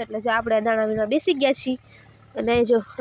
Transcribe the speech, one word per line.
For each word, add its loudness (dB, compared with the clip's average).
એટલે -8
જો -2
આપણે 2
દાણા 0
વીણવા -2
બેસી 2
ગયા 2
છીએ -4
અને -2
અહીં 2
જો 4